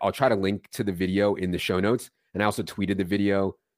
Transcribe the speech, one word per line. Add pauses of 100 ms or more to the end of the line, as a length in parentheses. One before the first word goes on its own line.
I'll
try
to
link
to
the
video
in
the
show
notes. (240)
And
I
also
tweeted
the
video (220)